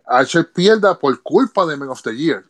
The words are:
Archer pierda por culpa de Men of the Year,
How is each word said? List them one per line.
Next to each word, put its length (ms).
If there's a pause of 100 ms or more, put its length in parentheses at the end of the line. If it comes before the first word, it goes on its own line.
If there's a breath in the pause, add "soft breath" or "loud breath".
Archer 460
pierda 460
por 240
culpa 420
de 140
Men 100
of 140
the 120
Year, 360